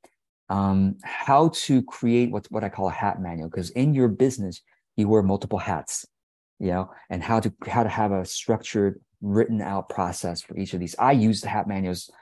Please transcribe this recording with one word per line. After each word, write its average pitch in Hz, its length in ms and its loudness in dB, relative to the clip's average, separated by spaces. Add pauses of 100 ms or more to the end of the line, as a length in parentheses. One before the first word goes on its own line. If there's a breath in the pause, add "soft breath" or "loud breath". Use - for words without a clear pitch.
(500 soft breath)
Um, 98 520 2
how 147 480 2
to 135 340 2
create 120 460 2
what, 101 220 -6
what 107 120 -4
I 101 60 -4
call 95 200 -4
a - 20 -2
hat - 280 -4
manual, 82 300 -6
'cause 85 220 -6
in 143 240 2
your 127 140 4
business, 107 520 0 (360)
you 104 100 2
wear 107 160 6
multiple 98 340 0
hats, - 480 -6 (540)
you 98 80 -2
know, 92 240 -2 (180 loud breath)
and 90 140 -4
how 113 160 2
to, 107 120 0 (140)
how - 160 0
to 107 80 0
have 107 220 0
a 92 140 -2
structured, 101 760 -2 (200)
written 104 400 0
out 98 260 -6
process 87 540 -6
for - 160 -16
each 95 160 -6
of 90 80 -4
these. 85 180 -8
I 131 140 6
use 110 280 4
the - 60 -8
hat 95 200 -4
manuals 95 440 -4 (100)